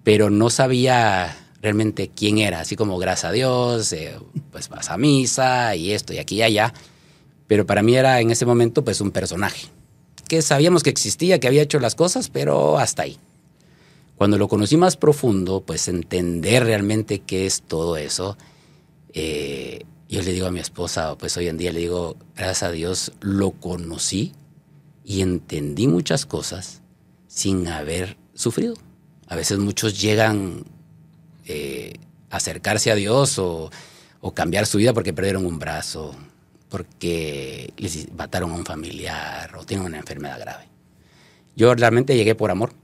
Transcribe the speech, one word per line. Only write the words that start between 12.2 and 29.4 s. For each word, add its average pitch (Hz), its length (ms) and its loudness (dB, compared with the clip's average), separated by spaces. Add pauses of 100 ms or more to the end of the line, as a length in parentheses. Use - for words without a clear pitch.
pero 147 480 2
hasta - 260 0
ahí. - 140 -10 (960)
Cuando 101 220 4
lo 101 100 2
conocí 104 300 2
más 180 200 4
profundo, 98 680 2
pues, - 220 -4
entender 90 760 0
realmente 107 540 0
qué 95 260 -2
es - 160 -2
todo 82 360 -4
eso, 90 400 -6 (760)
eh, 71 720 -6 (240)
yo 98 120 -4
le 92 100 -2
digo 92 160 -2
a 90 40 -4
mi 90 80 -4
esposa, 82 580 -6
pues, - 200 -6
hoy 87 100 -2
en 82 100 -4
día 87 140 -4
le 82 80 -4
digo, 85 360 -4 (200)
"Gracias 95 280 -4
a 90 80 -2
Dios 85 400 -4 (100)
lo 98 300 0
conocí 87 800 -6 (720)
y 95 180 -2
entendí 82 680 -2
muchas 156 380 0
cosas - 560 -10 (460)
sin 92 400 -2
haber 82 500 -6 (160)
sufrido". 220 420 -2 (520)
A - 80 -10
veces - 240 -2